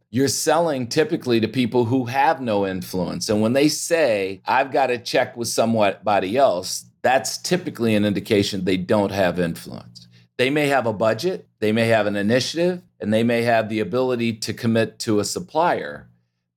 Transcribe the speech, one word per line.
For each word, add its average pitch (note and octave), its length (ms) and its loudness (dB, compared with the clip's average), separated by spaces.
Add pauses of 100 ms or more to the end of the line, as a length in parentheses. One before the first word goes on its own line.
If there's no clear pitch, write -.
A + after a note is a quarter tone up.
(120)
you're C3 160 0
selling D3+ 600 0
typically D3+ 540 0
to G#2+ 60 0
people B2 380 0
who B2+ 200 0
have C#3 340 2
no G#2 260 0
influence. F#2 640 -6
And G#2+ 120 2
when A2+ 120 2
they C#3+ 140 4
say, A2+ 800 0
"I've B2+ 260 0
got C3+ 160 0
to B2 100 0
check A#2+ 380 -2
with A#2 120 -6
somebody G#2 920 0
else," F#2+ 480 0 (160)
that's C3+ 360 0
typically A#2+ 580 -2
an G#2 100 2
indication G2+ 580 0
they F#2+ 140 0
don't G2+ 340 0
have F2+ 280 0
influence. - 680 -8 (300)
They B2+ 120 2
may D3 180 0
have C3+ 180 2
a A2 80 0
budget, A2+ 540 -2 (120)
they G#2+ 120 2
may A2+ 160 2
have G#2+ 200 4
an G2+ 80 -2
initiative, C3 640 0 (180)
and G#2+ 140 -2
they A2+ 100 2
may A#2 200 2
have A2+ 260 2
the G#2+ 100 -2
ability A#2 540 0
to A2+ 200 -8
commit A2+ 460 0
to G#2+ 200 0
a G2+ 60 0
supplier, F#2+ 840 -4 (460)